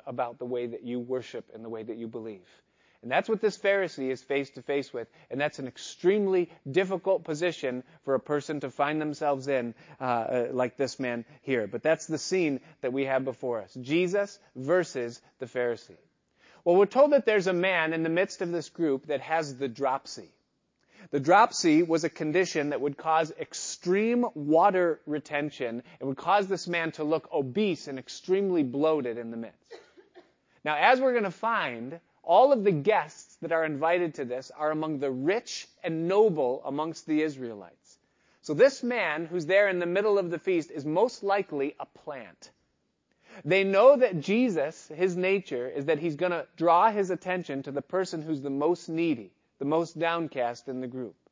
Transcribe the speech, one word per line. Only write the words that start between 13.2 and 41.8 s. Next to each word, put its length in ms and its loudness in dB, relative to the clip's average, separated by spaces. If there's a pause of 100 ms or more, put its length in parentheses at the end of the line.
before 380 -6
us. 180 -16
Jesus 600 -2 (180)
versus 640 -2 (180)
the 60 -10
Pharisee. 540 -6 (680)
Well, 120 6
we're 100 8
told 260 6
that 140 4
there's 200 4
a 60 2
man 400 2
in 120 0
the 40 0
midst 320 0
of 100 -4
this 200 -6
group 380 -2
that 120 -2
has 340 -2
the 140 -4
dropsy. 640 -6 (800)
The 100 0
dropsy 640 6
was 220 0
a 40 0
condition 600 -2
that 100 -2
would 160 -4
cause 420 0
extreme 880 -2 (100)
water 680 4
retention. 800 -6 (180)
It 60 -6
would 100 -4
cause 300 2
this 200 -6
man 260 -2
to 120 -6
look 260 -2
obese 560 -2
and 120 -10
extremely 640 -2
bloated 560 -2
in 120 -10
the 60 -10
midst. 380 -14 (880)
Now, 140 0
as 240 6
we're 100 4
gonna 180 0
find, 720 -4 (260)
all 280 8
of 100 -2
the 80 6
guests 680 -2
that 100 -4
are 140 2
invited 480 0
to 100 -6
this 320 -8
are 140 -2
among 280 -4
the 120 -2
rich 580 -4 (140)
and 260 -4
noble 560 4
amongst 420 -6
the 140 2
Israelites. 800 -8 (420)
So 140 -6
this 280 4
man 440 -2
who's 180 -4
there 240 4
in 100 0
the 60 0
middle 340 2
of 120 -2
the 80 -4
feast 320 -2
is 160 -8
most 360 0
likely 560 -2
a 60 -10